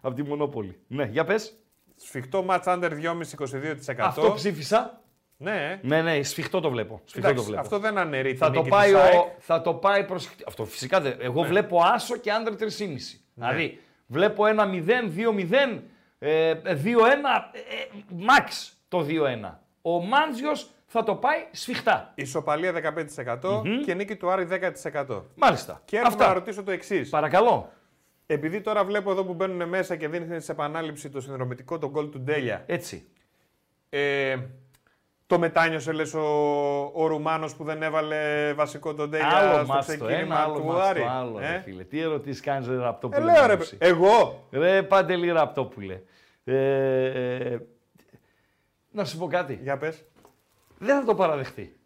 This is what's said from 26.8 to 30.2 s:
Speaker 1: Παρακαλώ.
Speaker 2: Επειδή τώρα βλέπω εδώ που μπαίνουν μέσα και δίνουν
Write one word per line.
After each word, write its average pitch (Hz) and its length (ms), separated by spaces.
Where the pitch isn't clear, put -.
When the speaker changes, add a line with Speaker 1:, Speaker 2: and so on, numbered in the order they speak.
Speaker 1:
Παρακαλώ. 156 640
Speaker 2:
Επειδή 160 360
τώρα 208 220
βλέπω 196 280
εδώ 190 120
που 185 100
μπαίνουν 175 360
μέσα 180 260
και 160 120
δίνουν 165 340